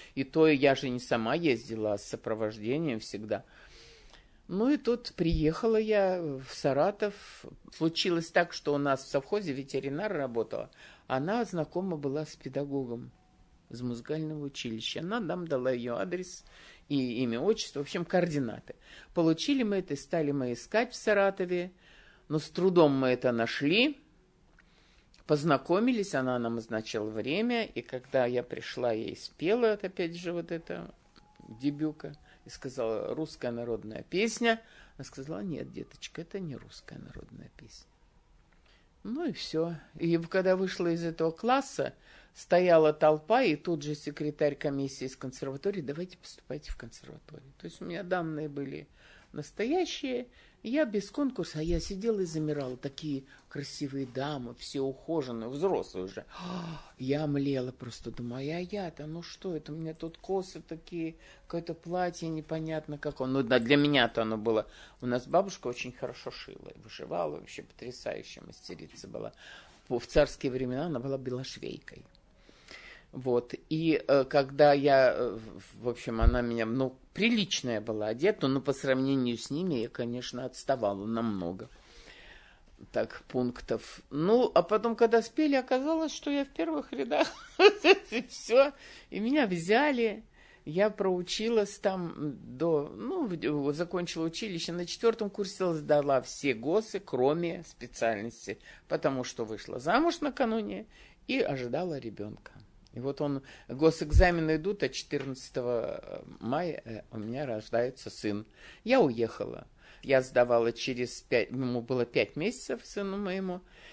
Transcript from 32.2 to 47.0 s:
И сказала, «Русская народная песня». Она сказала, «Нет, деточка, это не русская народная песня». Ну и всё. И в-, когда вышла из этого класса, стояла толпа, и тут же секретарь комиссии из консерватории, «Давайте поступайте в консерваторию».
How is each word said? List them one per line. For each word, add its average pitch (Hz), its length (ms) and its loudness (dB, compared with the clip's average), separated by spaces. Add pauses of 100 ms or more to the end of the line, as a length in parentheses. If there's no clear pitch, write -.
И 120 40 -18
сказала, 120 640 -4
«Русская 147 360 -6
народная 110 580 -6
песня». 226 540 0 (340)
Она 135 80 -12
сказала, 151 360 -10
«Нет, 175 300 -6
деточка, - 520 -12
это 196 180 -10
не 151 160 -8
русская - 420 -16
народная - 600 -16
песня». - 280 -20 (1160)
Ну 277 220 -4
и 226 60 -2
всё. 165 420 -2 (240)
И 170 180 2
в-, 165 120 -2
когда 185 280 4
вышла 185 300 -2
из 165 180 0
этого 165 260 0
класса, 240 640 0 (420)
стояла 165 600 8
толпа, 156 480 6
и 175 140 4
тут 170 260 -2
же 151 120 -4
секретарь 147 600 0
комиссии 139 500 -4
из 127 120 -8
консерватории, 139 640 -6
«Давайте 151 340 -8
поступайте - 540 -14
в - 60 -6
консерваторию». - 840 -18